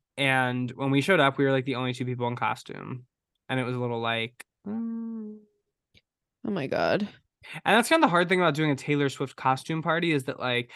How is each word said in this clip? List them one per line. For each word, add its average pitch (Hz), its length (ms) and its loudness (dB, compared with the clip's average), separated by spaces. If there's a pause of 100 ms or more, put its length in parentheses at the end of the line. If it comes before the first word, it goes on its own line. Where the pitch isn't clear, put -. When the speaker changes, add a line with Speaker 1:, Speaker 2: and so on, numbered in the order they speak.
(160)
Speaker 1:
and 127 540 0
when 135 200 -2
we 139 100 4
showed 180 200 4
up, 139 180 4
we 143 60 4
were, 135 80 4
like, 131 120 2
the 131 100 -4
only 127 180 -4
two 123 120 -6
people 123 240 -4
in 120 80 -4
costume. 113 680 -6 (440)
And 131 100 -2
it 123 60 0
was 123 120 -4
a 123 40 -4
little 120 200 -4
like, 117 440 -4 (220)
mm. 226 720 -8 (1080)
Speaker 2:
Oh 220 40 -4
my 165 160 -4
God. 120 420 0 (560)
Speaker 1:
And 190 120 4
that's 233 120 4
kinda 320 180 4
the - 40 6
hard 170 180 4
thing 185 120 4
about 165 140 4
doing 156 160 2
a 139 60 2
Taylor 143 320 0
Swift 135 280 -6
costume 143 460 0
party 165 300 0
is 139 120 2
that, 131 140 -8
like, 123 380 -2